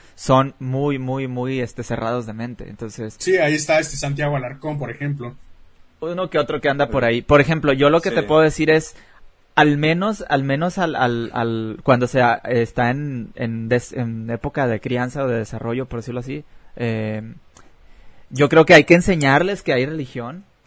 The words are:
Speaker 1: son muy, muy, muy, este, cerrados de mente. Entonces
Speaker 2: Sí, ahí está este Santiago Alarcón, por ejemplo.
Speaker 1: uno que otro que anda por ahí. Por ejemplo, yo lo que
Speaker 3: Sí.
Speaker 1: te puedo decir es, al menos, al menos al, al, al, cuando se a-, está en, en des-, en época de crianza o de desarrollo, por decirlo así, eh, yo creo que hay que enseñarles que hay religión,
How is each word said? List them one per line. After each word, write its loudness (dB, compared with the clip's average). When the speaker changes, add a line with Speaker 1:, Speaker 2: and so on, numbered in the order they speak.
Speaker 1:
son 2
muy, -2
muy, -6
muy, -6
este, -8
cerrados -4
de -12
mente. -12
Entonces -12
Speaker 2:
Sí, 0
ahí 2
está 0
este -4
Santiago -4
Alarcón, -6
por -8
ejemplo. -6
Speaker 1:
uno -4
que 0
otro -2
que 2
anda 0
por 0
ahí. 2
Por 6
ejemplo, 2
yo 4
lo 4
que -2
Speaker 3:
Sí. -2
Speaker 1:
te 2
puedo 4
decir 2
es, 2
al 4
menos, 0
al 2
menos -2
al, -2
al, 0
al, -4
cuando 4
se 0
a-, 2
está 0
en, -6
en -6
des-, 0
en -6
época -4
de -2
crianza -4
o -2
de -2
desarrollo, -6
por -8
decirlo -8
así, -10
eh, -4
yo 2
creo 6
que 8
hay 10
que 6
enseñarles 2
que -2
hay 2
religión, -10